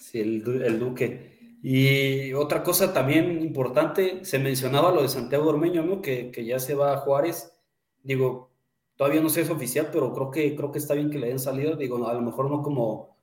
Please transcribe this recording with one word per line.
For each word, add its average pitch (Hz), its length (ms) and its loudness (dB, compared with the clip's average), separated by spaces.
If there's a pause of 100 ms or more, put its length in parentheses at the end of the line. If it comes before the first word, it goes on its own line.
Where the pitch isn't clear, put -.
Sí, - 180 -8
el 110 240 -2
du-, 127 220 -2
el 113 160 2
duque. - 840 -6
Y 135 680 4
otra 147 320 0
cosa 180 280 2
también 156 480 2
importante, 156 840 0
se 135 160 -2
mencionaba 135 500 2
lo 165 120 4
de 131 60 2
Santiago 139 400 0
Ormeño, 160 360 2
¿no? 196 180 -2
Que, 123 300 -4
que 120 120 -8
ya 123 140 -2
se 143 160 -4
va 139 180 2
a 135 40 0
Juárez. 143 600 0 (460)
Digo, 131 460 -2 (520)
todavía 151 220 4
no 160 80 2
sé 160 60 -2
si 170 40 2
es 156 100 0
oficial, 147 400 -2
pero 131 220 0
creo 135 180 -4
que, 147 240 0
creo 143 160 -6
que 147 80 -6
está 143 140 -4
bien 147 160 0
que 147 100 -4
le 120 100 -4
den 131 100 -2
salida. 139 360 -2
Digo, 120 320 -4
a 117 60 -2
lo 120 80 -2
mejor 127 300 -2
no 147 120 -2
como 123 600 -4